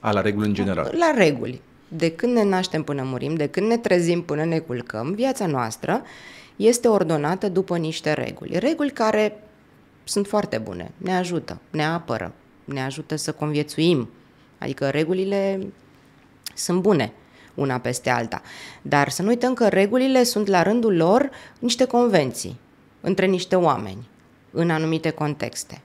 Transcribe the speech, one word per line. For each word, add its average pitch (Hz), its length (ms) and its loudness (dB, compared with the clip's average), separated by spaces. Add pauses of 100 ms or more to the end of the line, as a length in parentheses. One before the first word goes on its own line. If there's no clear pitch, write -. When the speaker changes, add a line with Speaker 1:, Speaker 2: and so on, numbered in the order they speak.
Speaker 1:
A, 110 100 -2
la 101 100 2
reguli 104 260 0
în 104 80 0
general. 95 440 -2
Speaker 2:
La 330 140 4 (120)
reguli. 127 360 -2 (280)
De 160 220 -2
când 233 240 -2
ne 226 100 4
naștem 185 380 0
până 143 220 -4
murim, 131 300 -4
de 151 120 -2
când 180 220 -2
ne 233 100 2
trezim 175 440 2
până 156 220 -4
ne 165 140 0
culcăm, 123 560 -6
viața 240 320 -2
noastră 147 560 -2 (540)
este 233 320 4
ordonată 175 600 2
după 180 280 0
niște 160 360 -4
reguli. - 460 -6
Reguli 294 320 0
care 214 520 0 (600)
sunt 202 220 -2
foarte 202 320 -2
bune, 92 380 -8
ne 185 200 -2
ajută, 175 420 -4 (120)
ne 156 140 -2
apără, 156 480 -4 (320)
ne 135 180 -6
ajută 143 340 -6
să 151 160 -6
conviețuim. 151 760 0 (500)
Adică 135 300 -4
regulile 190 800 0 (880)
sunt 175 260 0
bune 170 320 2 (420)
una 131 240 0
peste 123 320 -4
alta. 120 320 -2 (400)
Dar 143 260 2
să 143 140 -4
nu 196 60 0
uităm 240 260 2
că 226 140 4
regulile 247 540 4
sunt 214 240 0
la 190 160 4
rândul 214 340 2
lor 208 340 4 (280)
niște 240 260 0
convenții 190 720 2 (440)
între 185 260 0
niște 185 300 0
oameni, 117 520 0 (420)
în 170 200 0
anumite 160 400 0
contexte. - 760 -6